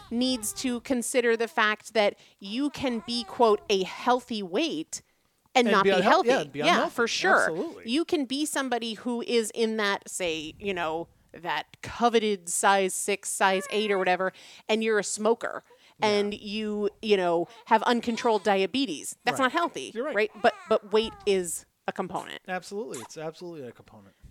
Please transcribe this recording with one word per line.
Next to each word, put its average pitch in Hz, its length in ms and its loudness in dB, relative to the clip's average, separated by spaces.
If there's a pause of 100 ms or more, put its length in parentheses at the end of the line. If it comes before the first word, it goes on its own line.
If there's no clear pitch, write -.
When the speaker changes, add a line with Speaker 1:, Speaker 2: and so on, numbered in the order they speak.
Speaker 1:
needs 240 440 -2
to 247 280 -4
consider 240 560 0
the 226 100 -2
fact 214 460 0
that 202 220 4 (240)
you 233 320 -4
can 240 340 -4
be, 240 180 -6
quote, 214 460 2
a 190 140 2
healthy 247 580 -2
weight 190 600 -4 (500)
and 240 140 6
Speaker 2:
And 202 80 4
Speaker 1:
not 196 80 6
Speaker 2:
be 196 80 4
Speaker 1:
be 190 40 6
Speaker 2:
unheal-, 190 160 6
Speaker 1:
healthy. 311 180 4
Speaker 2:
yeah, - 120 4
and 143 100 -8
be 143 80 -8
Speaker 1:
Yeah, 147 100 0
Speaker 2:
unhealthy. 320 260 2
Speaker 1:
for 233 120 0
sure. 349 320 2 (100)
Speaker 2:
Absolutely. 180 400 -6
Speaker 1:
You 311 160 0
can 302 200 0
be 277 200 -2
somebody 247 500 -2
who 240 280 -4
is 226 280 0
in 220 260 0
that, 202 320 -2
say, 160 500 -4
you 202 140 -4
know, 165 340 -4 (260)
that 160 320 -6 (180)
coveted 214 680 0
size 196 460 2
six, - 340 -4
size 190 420 2
eight 214 200 0
or 196 80 2
whatever, 180 340 0 (360)
and 220 140 0
you're 220 160 2
a 185 40 0
smoker. - 600 -2 (360)
Speaker 2:
Yeah. 214 100 2
Speaker 1:
And 208 260 0
you, 208 540 -4 (120)
you 208 160 4
know, 170 300 2 (180)
have 220 180 4
uncontrolled 226 600 0
diabetes. 190 720 0 (100)
That's 247 140 0
Speaker 2:
Right. 262 60 4
Speaker 1:
not 247 60 2
healthy, 294 440 -2
Speaker 2:
You're 240 100 -6
right. 285 100 -4
Speaker 1:
right? 214 160 2 (120)
But, 233 100 6 (160)
but 214 240 2
weight 220 200 2 (120)
is 185 400 0 (220)
a 190 40 -2
component. 175 560 -8
Speaker 2:
Absolutely. 185 520 -8
It's - 180 -16
absolutely 156 500 -12
a 113 40 -14
component. 101 420 -20 (180)